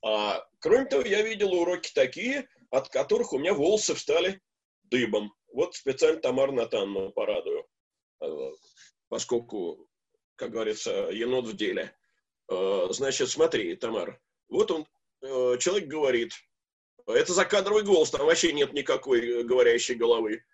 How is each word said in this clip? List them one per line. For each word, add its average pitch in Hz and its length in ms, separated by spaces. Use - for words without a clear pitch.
А, 104 380
кроме 240 260
того, 269 180
я 214 200
видел 208 300
уроки 175 400
такие, 233 540
от 131 200
которых 208 440
у 131 60
меня 170 160
волосы 180 400
встали 180 440
дыбом. 107 500
Вот - 240
специально 156 460
Тамару 135 320
Натановну 101 580
порадую, 101 540
э, 80 60
поскольку, 113 800
как 117 160
говорится, 110 400
енот 120 360
в 107 80
деле. 98 400
Э, 95 400
значит, 135 380
смотри, 120 460
Тамар, 107 460
вот 208 220
он, 160 160
э, 127 360
человек 180 280
говорит, 131 460
это 139 260
закадровый 202 500
голос, 175 280
там 147 160
вообще 165 260
нет 143 200
никакой, 135 540
э, 120 160
говорящей 120 520
головы. 113 480